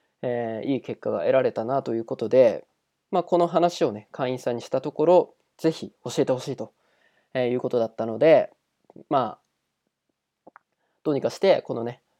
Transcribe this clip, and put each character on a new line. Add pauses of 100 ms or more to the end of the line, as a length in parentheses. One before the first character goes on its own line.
(220)
え
ー、
い
い
結
果
が
得
ら
れ
た
な
と
い
う
こ
と
で、 (460)
ま
あ、
こ
の
話
を
ね、
会
員
さ
ん
に
し
た
と
こ
ろ、 (240)
ぜ
ひ (120)
教 (120)
え
て
ほ
し
い
と、 (640)
え
ー、
い
う
こ
と
だ
っ
た
の
で、 (600)
ま (1080)
あ、 (520)
ど
う
に
か
し
て
こ
の
ね、 (180)